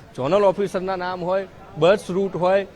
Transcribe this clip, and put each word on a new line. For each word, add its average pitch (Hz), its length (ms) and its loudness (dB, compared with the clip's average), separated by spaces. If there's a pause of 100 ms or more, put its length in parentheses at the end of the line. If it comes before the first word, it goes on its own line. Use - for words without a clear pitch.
(180)
ઝોનલ 165 260 2
ઓફિસરના 190 520 0
નામ 180 280 -6
હોય, 185 240 -2 (300)
બસ 180 220 4 (100)
રૂટ 190 260 -2
હોય 190 400 2